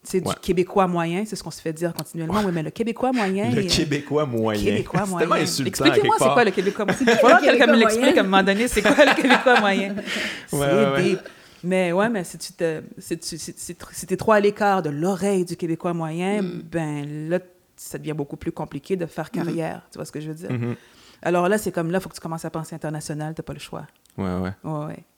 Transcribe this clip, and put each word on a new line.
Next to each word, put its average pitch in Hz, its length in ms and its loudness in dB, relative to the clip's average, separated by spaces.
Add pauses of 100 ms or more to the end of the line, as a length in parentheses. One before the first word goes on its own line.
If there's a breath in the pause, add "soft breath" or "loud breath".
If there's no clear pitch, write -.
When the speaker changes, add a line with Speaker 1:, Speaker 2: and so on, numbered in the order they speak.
Speaker 1:
tu - 80 -14
sais, 185 80 2
du 185 80 -2
Speaker 2:
Ouais. 180 120 0
Speaker 1:
Québécois 185 460 0
moyen, 175 380 -2
c'est 214 120 -8
ce - 60 -12
qu'on 170 80 -10
se - 100 -16
fait 165 120 -6
dire 170 200 -4
continuellement. 165 460 -6
Speaker 2:
Ouais. 208 80 0
Speaker 1:
Oui, 180 80 0
mais 160 80 -2
le 156 80 -6
Québécois 233 420 -2
moyen, 208 380 0
Speaker 2:
Le 233 120 2
Speaker 1:
il 185 80 -2
Speaker 2:
Québécois 147 560 0
moyen. 110 360 0
Speaker 1:
Québécois 185 420 0
Speaker 2:
C'est - 20 -4 (120)
tellement 160 80 2
Speaker 1:
moyen. 175 160 2
Speaker 2:
insultant, 135 260 -2
Speaker 1:
Expliquez-moi, 139 340 2
Speaker 2:
quelque - 160 2
Speaker 1:
c'est 143 60 4
quoi 135 120 4
Speaker 2:
part. 240 80 6
Speaker 1:
le 202 80 4
Québécois 196 320 -2
moyen ? 190 140 0
Speaker 3:
<laughs> - 20 -4
Speaker 1:
Il 254 60 2
va 226 100 6
falloir 277 240 8
que 294 60 -2
quelqu'un 262 200 6
me 233 60 6
Speaker 3:
Québécois 226 160 6
Speaker 1:
l'explique 226 160 2 (100)
Speaker 3:
moyen. - 20 6
Speaker 1:
à 240 40 6
un 196 80 2
moment 196 140 4
donné, 196 260 2
c'est 214 140 0
quoi 277 220 6
le 269 180 6
Québécois 254 380 6
moyen ? 202 340 0
Speaker 2:
<laughs> - 20 -6
Ouais, - 60 -8 (440 loud breath)
Speaker 1:
C'est - 120 -6
Speaker 2:
ouais, 139 340 4
ouais. 139 100 2
Speaker 1:
deep. 190 160 2 (460 loud breath)
Mais 185 280 0
ouais, 202 160 2
mais 214 160 -2
si 170 140 -16
tu - 140 -14
te... 160 280 -4 (180)
si 170 200 -8
tu, - 200 -10
si, - 180 -12
si - 180 -14
tr-, - 180 -20
si - 140 -12
t'es 185 100 -2
trop 220 160 0
à 208 80 6
l'écart 202 420 2
de 156 80 -4
l'oreille 180 540 -2
du 170 120 -10
Québécois 170 380 -4
moyen, 170 480 -4
Speaker 3:
Mm. 175 280 -6
Speaker 1:
ben 151 580 -6
là, 180 120 0 (360)
ça - 220 -14
devient 151 160 -8
beaucoup - 220 -6
plus 165 160 -8
compliqué 156 440 -6
de 175 100 -4
faire 156 200 -8
Speaker 3:
Mm. - 100 -10
Speaker 1:
carrière, 170 540 -6
tu - 80 -18
vois - 60 -10
ce - 80 -16
que 147 80 -10
je 156 80 -10
veux 156 60 -10
dire ? 160 180 -10
Speaker 2:
Mhm. 120 240 -4 (460 soft breath)
Speaker 1:
Alors 175 260 0
là, 214 100 2
c'est 202 140 -4
comme 170 180 -4
là, 190 80 0
faut 180 100 -6
que - 60 -18
tu - 60 -16
commences 165 240 -8
à 160 60 -8
penser 160 260 -10
international, 151 580 -8
t'as 156 80 -10
pas 143 100 -10
le 143 60 -12
choix. - 280 -12 (300)
Speaker 2:
Ouais, 98 80 -4 (120)
ouais. 92 160 -4 (100)
Speaker 1:
Ouais, 151 240 -8
ouais. 170 180 -14 (140)